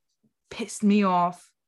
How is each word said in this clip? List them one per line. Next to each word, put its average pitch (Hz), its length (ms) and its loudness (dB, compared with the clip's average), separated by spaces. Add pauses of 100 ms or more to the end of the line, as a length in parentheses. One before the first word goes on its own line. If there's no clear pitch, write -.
(500)
pissed - 320 -12
me 208 220 4
off 175 440 -2 (200)